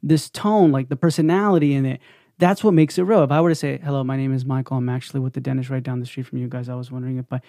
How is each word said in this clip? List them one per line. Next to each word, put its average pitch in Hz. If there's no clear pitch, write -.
this 151
tone, 208
like, 135
the 143
personality 165
in 135
it, 135
that's 180
what 214
makes 160
it 180
real. 190
If 139
I 147
were 170
to 165
say, 139
Hello, 139
my 131
name 135
is 131
Michael. 131
I'm 123
actually 127
with 131
the 139
dentist 131
right 131
down 127
the 123
street 123
from 135
you 123
guys. 123
I 127
was 123
wondering 127
if 123
I 131